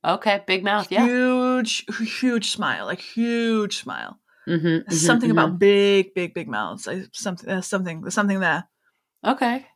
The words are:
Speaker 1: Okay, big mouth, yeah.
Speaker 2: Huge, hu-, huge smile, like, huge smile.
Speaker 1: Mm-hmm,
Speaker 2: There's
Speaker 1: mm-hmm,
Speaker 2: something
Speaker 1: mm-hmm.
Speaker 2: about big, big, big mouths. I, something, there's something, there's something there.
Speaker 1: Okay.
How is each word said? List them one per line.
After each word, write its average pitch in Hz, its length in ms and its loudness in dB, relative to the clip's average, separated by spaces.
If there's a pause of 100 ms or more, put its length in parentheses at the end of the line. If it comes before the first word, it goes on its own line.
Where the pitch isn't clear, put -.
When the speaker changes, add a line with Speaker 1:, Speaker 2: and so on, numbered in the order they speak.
Speaker 1:
Okay, 202 420 2
big 185 160 0
mouth, 202 260 0
yeah. 208 160 4
Speaker 2:
Huge, 254 840 2
hu-, 220 160 -4
huge 233 460 -2
smile, 123 340 -4
like, 160 160 -6
huge 226 800 -2
smile. - 380 -10 (300)
Speaker 1:
Mm-hmm, 160 180 0
Speaker 2:
There's 165 200 2
Speaker 1:
mm-hmm, 170 100 -4
Speaker 2:
something 165 360 2
Speaker 1:
mm-hmm. - 60 4
Speaker 2:
about 180 220 2
big, 202 540 4
big, 175 200 -4
big 170 140 -8
mouths. 107 400 -6
I, 185 240 -8
something, - 380 -8
there's 185 180 -4
something, 180 340 -4
there's 190 120 -8
something 202 260 0
there. 170 300 0 (560)
Speaker 1:
Okay. 254 500 0